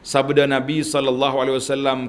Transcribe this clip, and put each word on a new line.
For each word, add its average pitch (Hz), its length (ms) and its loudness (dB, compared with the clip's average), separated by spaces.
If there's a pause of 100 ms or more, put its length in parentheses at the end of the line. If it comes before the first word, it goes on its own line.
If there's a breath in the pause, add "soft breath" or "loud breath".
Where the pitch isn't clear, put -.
sabda 139 400 2
Nabi 139 400 -2
sallallahu 135 540 0
alaihi 131 180 0
wasallam, 135 400 -2 (100)